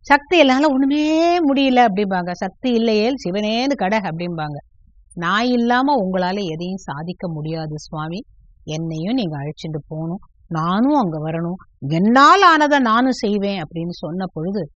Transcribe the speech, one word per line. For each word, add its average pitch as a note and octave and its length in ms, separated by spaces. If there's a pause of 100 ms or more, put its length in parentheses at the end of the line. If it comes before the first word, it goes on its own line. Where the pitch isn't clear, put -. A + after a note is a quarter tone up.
சக்தி C#4+ 420
இல்லைனால C4+ 260
ஒண்ணுமே D4+ 680 (160)
முடியல B3+ 340
அப்படிம்பாங்க. F#3+ 460
சக்தி G3+ 400
இல்லையேல் A3+ 420 (140)
சிவனேன்னு A3 460
கடை G#3 240
அப்படிம்பாங்க. E3 580 (580)
"நான் F3+ 300
இல்லாம B3 600
உங்களால F#3 400
எதையும் F3 320
சாதிக்க E3+ 520
முடியாது D#3 500
சுவாமி, E3 440 (420)
என்னையும் D#3+ 500
நீங்க F3+ 240
அழைச்சிட்டு D3+ 400 (100)
போகணும், E3 300 (300)
நானும் F#3+ 500
அங்க D#3+ 320
வரணும், E3 580
என்னால் B3+ 540
ஆனதை D4+ 360
நானும் B3 340
செய்வேன்" G3+ 500
அப்படின்னு E3 280
சொன்ன F3 420
பொழுது E3+ 440